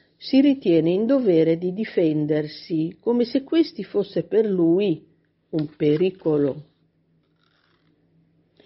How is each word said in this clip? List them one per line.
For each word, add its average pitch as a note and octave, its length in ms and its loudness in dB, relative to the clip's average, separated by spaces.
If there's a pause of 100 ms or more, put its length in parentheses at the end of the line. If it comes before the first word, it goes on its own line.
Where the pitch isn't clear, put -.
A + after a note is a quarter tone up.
(160)
si - 240 0
ritiene F#3 500 2
in G#3 160 0
dovere F3 500 2
di F3+ 160 -4
difendersi, D#3 1300 -2
come A#3+ 240 0
se C4+ 200 -2
questi D#4 400 -2
fosse F#3+ 400 -4
per A3 200 0
lui F3+ 600 0 (440)
un D3+ 260 -4
pericolo. D3+ 880 0 (2000)